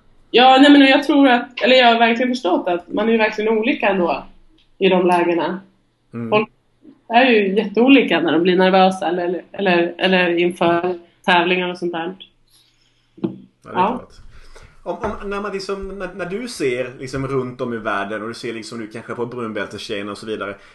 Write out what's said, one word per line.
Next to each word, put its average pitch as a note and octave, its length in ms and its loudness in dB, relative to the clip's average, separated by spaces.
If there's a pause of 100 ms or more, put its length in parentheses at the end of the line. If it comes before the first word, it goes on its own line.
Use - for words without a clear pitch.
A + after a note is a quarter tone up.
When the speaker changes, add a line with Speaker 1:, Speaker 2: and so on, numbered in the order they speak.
(300)
Speaker 1:
Ja, C4 320 6
nej, C#4+ 100 8
men C#4+ 140 8
jag C#4+ 180 4
tror C#4 240 4
att, - 340 0
eller B3+ 140 4
jag B3+ 100 6
har A3+ 120 6
verkligen A#3 320 2
förstått D4+ 380 -2
att F3 240 -4
man G#3+ 160 -2
är A3+ 40 2
ju A3+ 60 4
verkligen G#3+ 400 0
olika A#3 300 -2
ändå E3+ 360 -2 (540)
i F#3+ 100 2
de F#3 180 2
lägena. F3 540 0 (540)
Speaker 2:
Mm. A#2 160 -8
Speaker 1:
Folk G#3+ 180 0 (600)
är A#3+ 220 4
ju G3+ 260 2
jätteolika A3 640 2
när D#3 120 -2
de D#3+ 100 0
blir F3+ 140 2
nervösa F#3 520 2
eller, F3 340 -4 (100)
eller, F3 460 0
eller F3+ 400 0
inför F3 600 -2 (260)
tävlingar F3+ 460 0
och F3+ 80 -10
sånt F3 140 -6
där. F3 220 -8 (1000)
Speaker 2:
Ja, - 140 -6 (340)
det - 60 -20
är - 60 -16
Speaker 1:
Ja. F#3 140 0
Speaker 2:
klart. - 240 -10 (720)
Om, F3+ 120 -8
om, G#3 340 -8
när G3+ 100 -6
man G3+ 120 -8
liksom, G3 460 -10
när, F#3 160 -10
när F#3 120 -10
du G#3+ 220 -10
ser B2 500 -4
liksom C3+ 280 -8
runt B2 340 -6
om A#2+ 140 -6
i - 20 -6
världen G#2 460 -6
och A2 60 -10
du A2+ 60 -12
ser A#2 180 -10
liksom A2+ 280 -12
nu A2 60 -12
kanske A2 280 -14
på A#2+ 120 -6
brunbältestjejerna G#2 840 -8
och G2+ 60 -14
så A2 80 -16
vidare, G2+ 300 -8 (180)